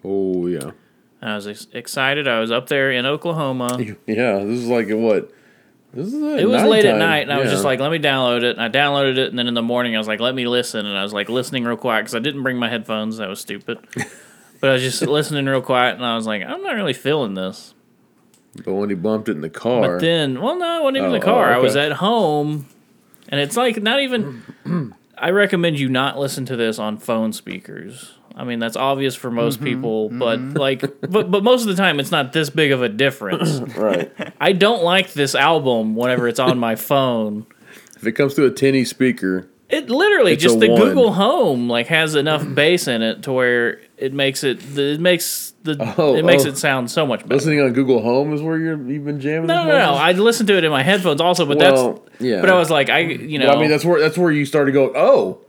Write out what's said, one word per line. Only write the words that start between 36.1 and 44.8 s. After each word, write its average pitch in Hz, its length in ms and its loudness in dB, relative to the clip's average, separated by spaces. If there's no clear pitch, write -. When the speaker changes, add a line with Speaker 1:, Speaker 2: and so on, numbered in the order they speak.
Speaker 2:
it's 117 140 0
on 127 180 2
my 113 180 0
phone. 113 680 0
Speaker 1:
If - 100 -8
it 113 60 0
comes 139 220 2
through 147 120 4
a 123 60 6
tinny 135 340 2
speaker, 95 600 -2
Speaker 2:
It 285 220 -2
literally, 302 420 4
Speaker 1:
it's 151 100 0
Speaker 2:
just 233 140 6
Speaker 1:
a 220 40 4
Speaker 2:
the 220 100 6
Speaker 1:
one. 233 100 6
Speaker 2:
Google 220 320 4
Home, 185 560 2
like, 117 200 -2
has 160 260 2
enough 151 340 0
Speaker 1:
<clears throat> - 60 -8
Speaker 2:
bass 160 340 2
in 113 140 -2
it 113 220 -4
to 139 80 -6
where 123 480 0
it 135 160 -4
makes 139 300 -2
it, 127 160 0
the, 143 200 -2